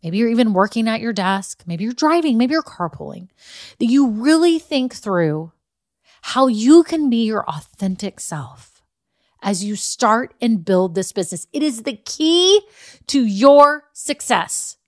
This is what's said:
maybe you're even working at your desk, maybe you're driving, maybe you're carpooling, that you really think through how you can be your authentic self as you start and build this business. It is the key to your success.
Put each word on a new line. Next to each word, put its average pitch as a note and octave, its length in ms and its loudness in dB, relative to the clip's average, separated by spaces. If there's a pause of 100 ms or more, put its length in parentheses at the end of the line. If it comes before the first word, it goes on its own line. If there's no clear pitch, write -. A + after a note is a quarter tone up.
maybe E3+ 160 -6
you're A#3 100 2
even A3+ 240 2
working G#3+ 360 0
at A3+ 120 -4
your A3+ 120 -6
desk, G3 540 -4
maybe E3+ 180 -8
you're A3+ 80 -4
driving, D4+ 460 0
maybe B3 140 0
you're D#4+ 100 0
carpooling, - 640 -10 (500)
that - 80 -2
you C4 220 4
really D#4 500 2
think C4 360 -4
through E3 580 -2 (720)
how - 240 0
you B3+ 360 6
can D#4 280 0
be A#3 140 0
your A3 240 -2
authentic F#3 720 -8
self - 640 -14 (600)
as G3 220 -4
you G#3 100 -6
start A3+ 680 -2
and A3+ 240 0
build F#3 300 0
this F#3 180 -4
business. F3 400 -8
It C#4+ 100 -6
is C4+ 200 -4
the A#3 140 -8
key F4+ 640 2 (460)
to C#4 160 0
your C#4+ 680 6
success. - 840 -6 (120)